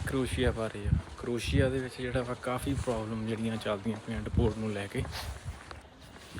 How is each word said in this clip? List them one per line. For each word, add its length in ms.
ਕਰੋਸ਼ੀਆ 460
ਬਾਰੇ 340
ਆ, 40
ਕਰੋਸ਼ੀਆ 500
ਦੇ 100
ਵਿੱਚ 220
ਜਿਹੜਾ 220
ਵਾ 120
ਕਾਫੀ 400
ਪ੍ਰੋਬਲਮ 520
ਜਿਹੜੀਆਂ 300
ਚੱਲਦੀਆਂ 400
ਪਈਆਂ 160
ਡਿਪੋਰਟ 360
ਨੂੰ 140
ਲੈ 140
ਕੇ। 160